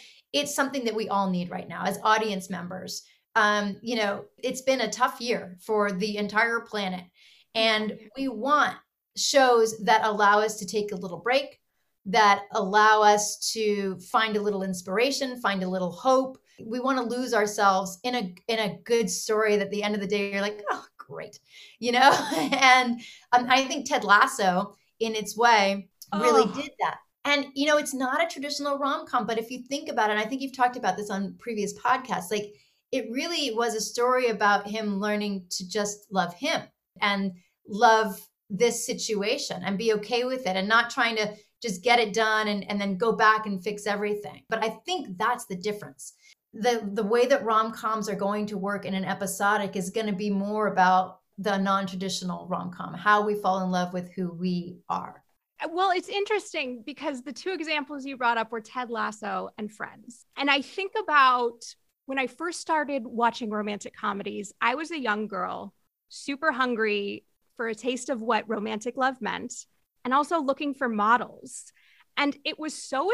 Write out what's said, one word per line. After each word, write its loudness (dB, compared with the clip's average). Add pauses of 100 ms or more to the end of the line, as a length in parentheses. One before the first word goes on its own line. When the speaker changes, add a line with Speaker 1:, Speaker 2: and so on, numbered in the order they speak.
(320)
Speaker 1:
it's -2
something -2
that -2
we -2
all 0
need -2
right -10
now -8
as -2
audience 2
members. -10 (320)
Um, 2
you -4
know, -2 (140)
it's -6
been 2
a -2
tough -2
year -4
for 0
the -2
entire 0
planet. -6 (500)
And 2
Speaker 2:
Yeah. -12 (100)
Speaker 1:
we -4
want 2 (400)
shows 4
that 4
allow 6
us 0
to -8
take -2
a -6
little -10
break, 0 (460)
that 6
allow 6
us 4
to 0
find 0
a 0
little -2
inspiration, -2
find 0
a -2
little -2
hope. 2 (260)
We -6
wanna 0
lose -2
ourselves 2
in -2
a, -4 (140)
in 0
a -4
good 2
story 0
that 2
at -8
the -4
end -2
of -2
the -4
day, -2
you're -2
like, -4
"Oh, -6 (140)
great," -16 (400)
you -2
know? 8
<laughs> 0
And, 4 (320)
um, 4
I 6
think -6
Ted 0
Lasso, 4 (240)
in -2
its -4
way, 4 (260)
really 6
Speaker 2:
Oh. -8
Speaker 1:
did -8 (100)
that. -2 (260)
And, 2
you 0
know, 6
it's -4
not 0
a 0
traditional -6
rom-com, -2
but -2
if -6
you -10
think -8
about 0
it, 0
and 0
I 0
think -6
you've -8
talked 2
about -2
this -8
on -6
previous -6
podcasts, -2
like, -4 (380)
it -4
really -4
was 0
a -4
story 0
about 2
him -4
learning -4
to -10
just -6
love 0
him -4 (380)
and 0 (340)
love 4 (300)
this 0
situation -4
and -2
be 2
okay -2
with -2
it 0
and 0
not 4
trying 0
to -2 (280)
just -6
get 6
it 0
done 2
and, -2
and -2
then -2
go 2
back 4
and -6
fix -6
everything. -4
But -2
I 0 (140)
think -6
that's -2
the -8
difference. -8 (400)
The, 0 (100)
the 0
way 4
that 4
rom-coms 0
are -2
going -2
to -6
work -4
in -4
an -2
episodic 0
is -4
gonna -2
be -2
more 0
about 4 (180)
the 0
non-traditional -2
rom-com, -8
how 4
we 0
fall 0
in 0
love 0
with -6
who -4
we -4 (120)
are. -6 (420)
Speaker 2:
Uh, -4
well, 2
it's -2
interesting -4
because -8
the -12
two -8
examples -6
you -10
brought 0
up -4
were -6
Ted -8
Lasso -6
and -10
Friends. -16 (100)
And 0
I 4
think -8
about 4 (420)
when -6
I -2
first -8
started -2
watching -2
romantic -6
comedies, -6
I 2
was -6
a -6
young -2
girl, -8 (360)
super -4
hungry -2 (320)
for -4
a -4
taste -6
of -4
what 0
romantic -6
love -2
meant, -6 (500)
and -2
also 2
looking -2
for -2
models. 0 (440)
And 0
it -6
was -8
so -2